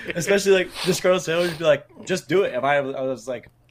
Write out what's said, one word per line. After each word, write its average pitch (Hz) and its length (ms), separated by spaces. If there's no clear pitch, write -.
especially, 190 380
like, 180 180
this 175 160
girl 185 200
sailor, 170 260
you'd 165 120
be 165 60
like, 147 220
"Just 180 240
do 185 140
it." 143 120
If 123 100
I, 143 120
I 135 260
was 127 260
like, 123 200